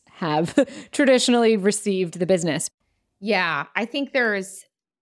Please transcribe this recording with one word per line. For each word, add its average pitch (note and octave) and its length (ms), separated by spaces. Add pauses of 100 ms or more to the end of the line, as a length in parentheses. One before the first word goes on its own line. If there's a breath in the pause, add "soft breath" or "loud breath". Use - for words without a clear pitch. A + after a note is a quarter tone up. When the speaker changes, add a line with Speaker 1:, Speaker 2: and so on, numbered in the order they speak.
(100)
Speaker 1:
have E3 420 (360 loud breath)
<laughs> - 20
traditionally A#3+ 640
received F#3 640
the F3 80
business? E3 420 (520)
Speaker 2:
Yeah, F3+ 460 (100)
I G3+ 80
think C#4 280
there's, G#3 520 (360)